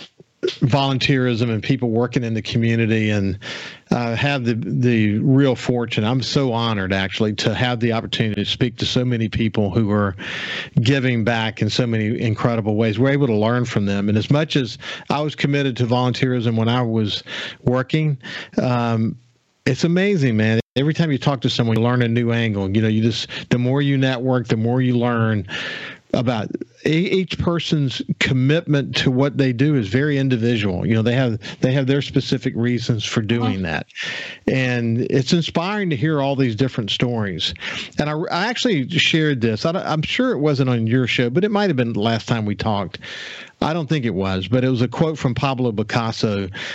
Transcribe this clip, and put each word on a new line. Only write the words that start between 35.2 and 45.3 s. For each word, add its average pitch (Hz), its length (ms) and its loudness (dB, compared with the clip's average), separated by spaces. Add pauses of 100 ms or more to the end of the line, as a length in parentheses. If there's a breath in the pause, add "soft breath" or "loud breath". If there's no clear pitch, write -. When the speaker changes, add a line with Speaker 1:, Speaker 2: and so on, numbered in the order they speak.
Speaker 1:
inspiring 180 560 0
to 151 80 -2
hear 151 240 0
all 139 160 0
these 127 180 2
different 120 360 -2
stories. 107 640 -2 (440 loud breath)
And 151 120 0
I, - 20 -2 (180)
I 175 180 0
actually 202 420 0
shared 147 500 2
this. 110 240 0
I, 165 60 2
I'm 156 320 -2
sure 254 300 0
it 143 80 -2
wasn't 143 280 2
on 117 180 0
your 123 200 2
show, 120 240 0
but 160 120 0
it 214 80 0
might 202 200 2
have 143 60 0
been 117 180 -2
the 101 60 -2
last 113 280 0
time 113 160 0
we 104 100 -2
talked. 101 440 -4 (640 loud breath)
I 143 100 0
don't 165 160 -4
think 147 160 0
it 107 100 0
was, 95 320 -2
but 123 160 2
it 127 60 2
was 123 140 0
a 123 60 0
quote 156 280 0
from 123 180 -2